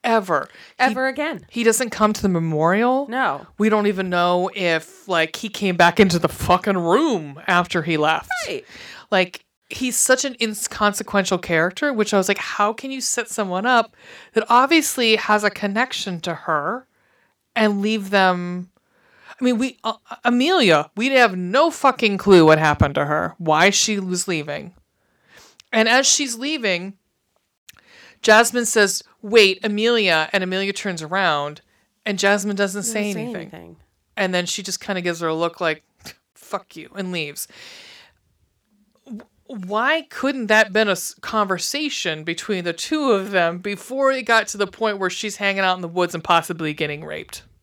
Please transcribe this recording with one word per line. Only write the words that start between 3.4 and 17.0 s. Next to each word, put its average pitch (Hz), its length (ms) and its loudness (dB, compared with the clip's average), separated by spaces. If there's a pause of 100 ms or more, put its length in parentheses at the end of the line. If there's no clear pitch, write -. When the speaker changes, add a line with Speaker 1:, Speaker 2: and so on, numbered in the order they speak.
Speaker 1:
We 214 120 2
don't 208 180 2
even 190 220 -2
know 180 440 0
if, 170 540 -4
like, 160 300 0
he 185 120 -8
came 185 280 -2
back 175 220 6
into 175 200 6
the 160 100 0
fucking 185 480 0
room 170 720 0
after 175 340 0
he 160 160 -2
left. 156 320 0 (180)
Speaker 2:
Right. 147 180 -10 (440)
Speaker 1:
Like, 185 360 -2 (240)
he's 254 280 -6
such 254 280 2
an 254 160 -6
inconsequential 202 960 -2
character, 180 540 -2
which 214 200 -2
I 202 40 4
was 190 100 2
like, 202 100 0
"How - 360 -2
can 269 180 -10
you 262 100 -8
set - 280 -4
someone 196 360 -4
up 240 300 2 (380)
that 220 140 0
obviously 247 680 4
has 208 280 2
a 208 60 2
connection 202 720 -4
to 165 140 -6
her 165 500 -4 (680)